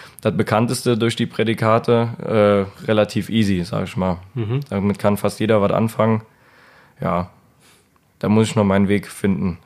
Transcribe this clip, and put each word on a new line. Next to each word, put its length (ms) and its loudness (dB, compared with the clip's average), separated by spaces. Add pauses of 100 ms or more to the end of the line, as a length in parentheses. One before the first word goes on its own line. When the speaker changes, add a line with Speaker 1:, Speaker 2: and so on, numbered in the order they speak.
(200)
Speaker 1:
das 160 -2
Bekannteste 600 0
durch 200 0
die 100 -2
Prädikate, 1400 0 (100)
äh, 80 -18
relativ 420 0
easy, 360 2
sag 200 -4
ich 120 -10
mal. 220 -2 (160)
Speaker 2:
Mhm. 340 -4
Speaker 1:
Damit 300 -2
kann 180 0
fast 220 -4
jeder 220 2
was 100 2
anfangen. 520 0 (760)
Ja, 300 -4 (880)
da 100 -2
muss 200 4
ich 80 -8
noch 80 4
meinen 240 4
Weg 180 0
finden, 600 -4